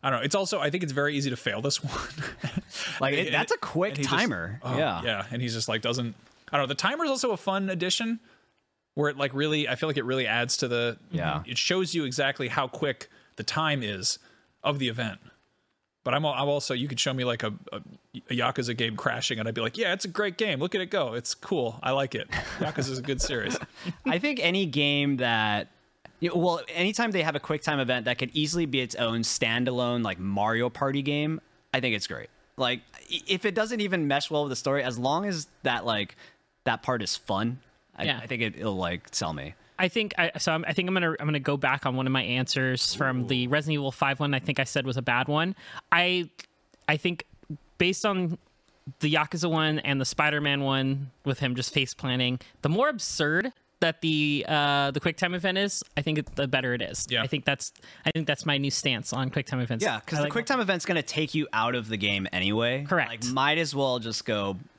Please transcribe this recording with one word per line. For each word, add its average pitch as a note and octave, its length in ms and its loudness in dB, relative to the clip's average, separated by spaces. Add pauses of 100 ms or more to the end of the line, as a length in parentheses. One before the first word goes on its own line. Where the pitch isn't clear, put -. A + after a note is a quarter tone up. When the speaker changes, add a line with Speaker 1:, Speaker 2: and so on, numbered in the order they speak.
Speaker 1:
I C#3 60 4
don't B2+ 80 2
know. A#2 60 -2
It's D3 100 0
also, G3 240 0
I D3+ 100 0
think F3+ 140 -2
it's D#3 100 -4
very C#3+ 240 2
easy C#3 140 0
to B2+ 60 -4
fail G#2+ 260 -2
this C#3 220 0
<laughs> - 0 -
one. C3 80 -4 (1080)
Speaker 2:
Like, C3+ 120 2
Speaker 1:
And D3 80 2
Speaker 2:
it, F#3+ 60 2
Speaker 1:
he, D#3 40 -2
Speaker 2:
that's E3 220 2
a A#4+ 60 0
quick F3+ 320 0
Speaker 1:
and C#3 80 -6
he C#3+ 40 -2
just, C3+ 140 0
Speaker 2:
timer. A2+ 480 0
Speaker 1:
oh, B2+ 120 -2
Speaker 2:
Yeah. B2 280 0
Speaker 1:
yeah. G#2 260 -2
And A#2+ 100 -4
he's A#2+ 140 -2
just, A2 140 -4
like, A2 120 0
doesn't, A#2+ 360 -2 (360)
I D3+ 40 0
don't C#3+ 80 2
know. - 40 -4
The C#3 60 -2
timer C#4+ 300 0
is D4+ 60 0
also C4 200 0
a G3 60 0
fun G3 340 -2
addition F#3 480 -2 (760)
where D3 160 2
it, C3+ 60 -6
like, C#3 160 0
really, D3 360 2
I B2 80 0
feel D#3+ 120 0
like D3 100 0
it B2 60 0
really B2+ 220 2
adds A#2+ 300 2
to C3+ 100 0
the, A#2+ 320 0 (140)
Speaker 2:
Yeah. E2 340 0
Speaker 1:
it B2 100 -6
shows F#3 380 0
you D#3+ 100 0
exactly C3+ 440 0
how B2+ 180 0
quick - 420 -4 (280)
the - 80 -6
time D3+ 400 0
is G2+ 340 -2 (460)
of C#3+ 160 0
the B2+ 80 0
event. A2+ 320 -4 (840)
But B2 100 2
I'm, D3 100 2
al-, D3 80 2
I'm C3+ 160 0
also, C#3+ 260 2
you B2+ 140 -2
could B2+ 100 -4
show C3+ 160 2
me, C3 100 -2
like, A#2+ 200 0
a, G#2+ 100 -2 (180)
a, - 40 -10 (520)
a B2 80 -2
Yakuza A#2+ 400 0
game A2+ 200 0
crashing, A#2 420 -2
and A2 100 -2
I'd A2 60 -4
be A#2 60 -2
like, A2+ 180 -2
"Yeah, G3 140 0
it's F#3+ 120 -2
a F#3+ 40 -6
great F#3+ 280 -2
game. G3 220 0
Look E3+ 160 -2
at G3 60 0
it F3+ 100 -6
go. C#3 240 0
It's A#2+ 180 -4
cool. A#2+ 480 -2
I B2+ 120 0
like C3+ 240 0
it. G#2+ 120 -4 (300)
Yakuza D3 320 -2
is C3 80 -4
a B2 40 -6
good C3+ 200 -2
series." A#2+ 340 -2 (260)
Speaker 2:
<laughs> - 220 -8
I F3 140 2
think C#4 240 0
any F3+ 240 2
game C#3+ 520 2
that A2 500 2 (540)
yeah, E3+ 120 0
well, E3+ 340 2
anytime G3+ 420 0
they F#3+ 120 2
have D3+ 120 0
a C#3+ 60 -2
quick D#3 220 -4
time D3 180 0
event B2 260 0
that B2 100 0
could B2 160 -4
easily D#3 320 0
be C3+ 160 0
its B2+ 140 -4
own A#2 280 0
standalone, B2 840 0
like, F#2+ 160 -2
Mario G#2+ 500 0
Party C#3 320 0
game, D3 380 0 (340)
I C3 60 2
think A#2+ 160 0
it's G2+ 100 -4
great. A#1+ 240 -10 (260)
Like, B2 240 0 (300)
i-, E3 160 -6
if F#3 180 0
it G3+ 120 2
doesn't A3 240 0
even F#3 260 2
mesh C#3+ 240 2
well D3 140 2
with C#3+ 60 -4
the B2 60 -2
story, C#3 280 0
as B2 140 -2
long D3 280 2
as E3 220 -4 (160)
that, A#2+ 200 0
like, G#2 300 0 (480)
that A2+ 220 0
part B2 180 0
is - 140 -2
fun, A2+ 420 -2 (380)
I, - 80 -4
Speaker 3:
Yeah. C3+ 180 0
Speaker 2:
I A#2 60 -12
think A#2+ 120 -2
it, A2 160 0
it'll, G2+ 200 0
like, F2 360 -2
sell E2 200 -2
me. D2 220 -6 (240)
Speaker 3:
I F#3 100 2
think G#3 280 -2
I, E3+ 220 2
so E3 140 0
I'm, D#3+ 120 0
I D#3+ 100 -2
think F3+ 140 0
I'm F#3+ 60 0
gonna, F3 240 2
I'm D3 80 -4
gonna D3+ 140 0
go C#3+ 160 0
back C#3 300 0
on B2+ 100 0
one C3 100 0
of C3 60 2
my C3 100 2
answers B2+ 720 0
from B2+ 320 0
the B2 200 2
Speaker 2:
Ooh. A#2+ 40 -2
Speaker 3:
Resident D3+ 240 2
Evil C#3 160 0
five C#3 300 2
one C#3+ 120 2
I C3 60 2
think C3+ 220 -2
I C3+ 40 4
said C3+ 220 -2
was B2+ 100 -2
a C3 60 -4
bad B2 240 2
one. D#3+ 300 0 (340)
I, F3 400 4 (580)
I D#3 100 4
think F3 280 -2 (520)
based F3+ 280 2
on F3+ 320 2 (600)
the D3+ 120 2
Yakuza D#3+ 380 2
one D#3 300 2
and C#3 200 2
the C3 40 2
Spider-Man D3 580 2
one C3+ 480 0 (140)
with C3+ 160 0
him B2 160 0
just B2+ 180 -4
face C3+ 200 0
planting, B2+ 440 0 (220)
the D3+ 80 2
more G#3+ 200 4
absurd F#3+ 640 0 (280)
that E3 220 2
the, D3+ 460 2
uh, C#3+ 440 4
the D3 80 0
quick E3 160 0
time F3+ 180 0
event F#3 240 0
is, G3 240 0 (140)
I D3 60 0
think D#3 160 0
it, - 180 -6
the C#3 100 2
better B2+ 280 2
it A#2 80 -2
is. - 280 -4
Speaker 1:
Yeah. A#2 120 2
Speaker 3:
I A2+ 40 0
think C#3+ 180 -2
that's, - 280 -2 (340)
I D#3+ 60 2
think D#3 160 0
that's D3 180 0
my C#3+ 120 2
new C#3 120 0
stance B2 420 0
on C3 180 0
quick C#3 160 -2
time C3 120 -2
events. A#2+ 260 0
Speaker 2:
Yeah, B2+ 160 0
'cause - 180 -6
Speaker 3:
I D3 40 2
Speaker 2:
the - 20 -
Speaker 3:
like D3 80 -2
Speaker 2:
quick A#3 140 -2
time C4 140 2
event's F#3 240 0
gonna E3 180 0
take - 320 -2
you D#3 180 0
out A2+ 220 2
of A2+ 140 -4
the A2 80 -2
game G2 360 2
anyway. A2+ 560 2
Speaker 3:
Correct. A#2+ 360 0
Speaker 2:
Like, B2 100 -2
might C#3+ 240 4
as D3 160 0
well C3+ 240 2
just A2+ 260 -4
go G2+ 340 0 (200)